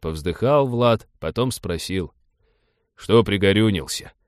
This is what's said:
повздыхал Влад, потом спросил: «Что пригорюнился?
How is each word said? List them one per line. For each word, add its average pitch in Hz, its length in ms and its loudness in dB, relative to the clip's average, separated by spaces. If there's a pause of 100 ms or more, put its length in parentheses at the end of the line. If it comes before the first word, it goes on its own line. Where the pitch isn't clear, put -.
повздыхал 87 680 0
Влад, 120 400 0 (120)
потом 120 320 -4
спросил: 90 600 -6 (840)
«Что 110 280 4
пригорюнился? 98 880 0 (160)